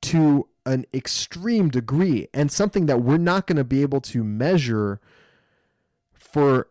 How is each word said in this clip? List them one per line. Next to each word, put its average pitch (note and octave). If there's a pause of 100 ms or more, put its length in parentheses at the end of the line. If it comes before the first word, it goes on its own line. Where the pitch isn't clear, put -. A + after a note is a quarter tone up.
to D3+ (200)
an C3 (120)
extreme F#3
degree, C3
and C#3+
something G3
that B2
we're C3+
not F3
gonna D3+
be C3+
able C#3
to A#2+
measure A2 (1120)
for -